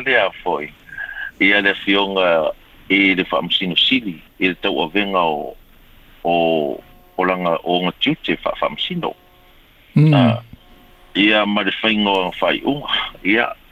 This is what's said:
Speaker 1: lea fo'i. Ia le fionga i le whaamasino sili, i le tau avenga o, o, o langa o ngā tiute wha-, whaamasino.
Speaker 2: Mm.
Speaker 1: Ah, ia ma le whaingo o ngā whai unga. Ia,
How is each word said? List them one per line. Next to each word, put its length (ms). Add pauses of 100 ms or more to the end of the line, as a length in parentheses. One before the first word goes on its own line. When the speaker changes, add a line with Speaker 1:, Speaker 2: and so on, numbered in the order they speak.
Speaker 1:
lea 240 (140)
fo'i. 260 (720)
Ia 220
le 120
fionga 800 (360)
i 260
le 160
whaamasino 480
sili, 400 (200)
i 120
le 100
tau 220
avenga 360
o, 360 (680)
o, 120 (840)
o 80
langa 380
o 220
ngā 140
tiute 440
wha-, 180
whaamasino. 540 (800)
Speaker 2:
Mm. 180
Speaker 1:
Ah, 280 (720)
ia 300
ma 200
le 160
whaingo 320
o 160
ngā 120
whai 240
unga. 360 (220)
Ia, 260 (220)